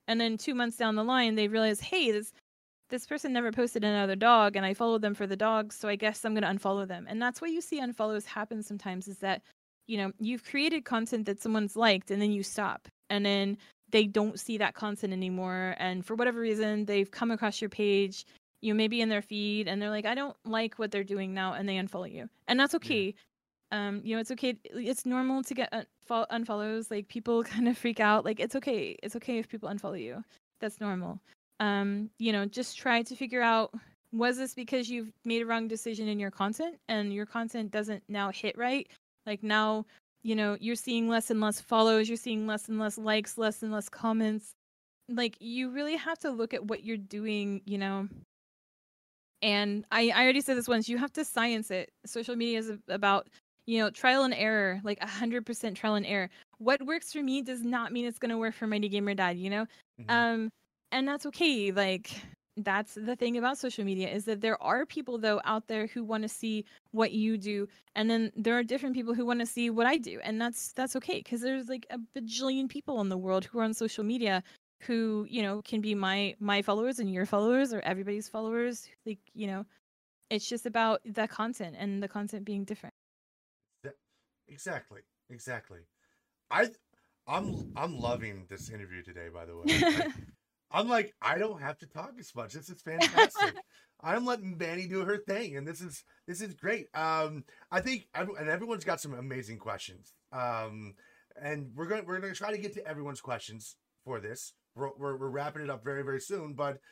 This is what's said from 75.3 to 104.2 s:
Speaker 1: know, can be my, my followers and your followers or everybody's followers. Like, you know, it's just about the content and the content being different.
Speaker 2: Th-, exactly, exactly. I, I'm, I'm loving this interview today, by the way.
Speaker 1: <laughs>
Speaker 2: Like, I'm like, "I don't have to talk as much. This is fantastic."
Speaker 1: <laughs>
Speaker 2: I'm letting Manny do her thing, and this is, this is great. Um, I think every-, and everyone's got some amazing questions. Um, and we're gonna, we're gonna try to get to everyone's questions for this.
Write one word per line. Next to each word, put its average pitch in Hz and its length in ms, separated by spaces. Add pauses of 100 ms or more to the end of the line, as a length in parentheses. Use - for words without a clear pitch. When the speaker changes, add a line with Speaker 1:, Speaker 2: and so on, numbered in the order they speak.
Speaker 1:
know, 208 220
can 214 180
be 208 140
my, 196 440
my 202 220
followers 226 380
and 202 120
your 185 140
followers 240 480
or 208 80
everybody's 202 480
followers. 226 580 (200)
Like, 214 100 (160)
you 214 140
know, 196 180 (640)
it's 208 180
just 240 200
about 226 360
the 214 240
content 214 520
and 196 220
the 196 60
content 208 380
being 202 180
different. - 300 (920)
Speaker 2:
Th-, 139 120 (520)
exactly, 139 540 (300)
exactly. 117 480 (720)
I, 220 180 (580)
I'm, 180 480
I'm 156 220
loving 113 520
this 98 200
interview 95 320
today, 85 320
by 85 120
the 85 120
way. - 80
Speaker 1:
<laughs> - 160 (160)
Speaker 2:
Like, 320 140 (580)
I'm 214 200
like, 220 320
"I 147 160
don't 202 240
have 147 160
to - 100
talk 175 320
as - 160
much. 113 180
This 156 160
is 180 120
fantastic." 349 760 (240)
Speaker 1:
<laughs> - 240
Speaker 2:
I'm 220 220
letting 196 320
Manny 175 280
do 185 200
her 202 100
thing, 202 400
and 139 100
this 160 140
is, 170 240 (240)
this 175 140
is 202 140
great. 214 380
Um, 156 520 (260)
I 185 80
think 247 340
every-, 185 240
and 156 120
everyone's 190 340
got 180 160
some 143 140
amazing 123 460
questions. 95 520 (220)
Um, 110 600 (460)
and 147 320
we're 156 140
gonna, 208 180
we're 185 140
gonna 190 140
try 208 180
to 208 60
get 202 160
to 208 120
everyone's 143 360
questions 110 560 (260)
for 120 160
this. 107 320 (240)